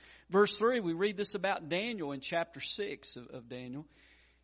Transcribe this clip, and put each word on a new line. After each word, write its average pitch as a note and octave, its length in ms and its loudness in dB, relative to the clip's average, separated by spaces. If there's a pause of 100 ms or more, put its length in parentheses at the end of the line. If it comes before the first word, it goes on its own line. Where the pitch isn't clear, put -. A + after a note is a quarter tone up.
(300)
verse G3+ 260 6
three, A#3+ 240 4
we E3+ 140 0
read G3 220 0
this G3+ 180 -2
about F#3 340 0
Daniel F3+ 440 -2
in C3+ 80 -6
chapter E3 400 -2
six - 560 -6
of, B2 120 -14
of A#2+ 200 -12
Daniel. B2+ 380 -10 (580)